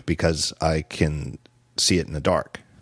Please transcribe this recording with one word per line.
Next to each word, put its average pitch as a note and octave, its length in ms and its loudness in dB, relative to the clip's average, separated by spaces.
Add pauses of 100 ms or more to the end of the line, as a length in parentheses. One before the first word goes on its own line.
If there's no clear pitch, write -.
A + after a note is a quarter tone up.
because D#2+ 560 0
I D#2+ 220 2
can D2+ 540 -2 (380)
see - 240 2
it D#2+ 80 -4
in - 60 -12
the D2+ 80 -4
dark. E2+ 400 0 (200)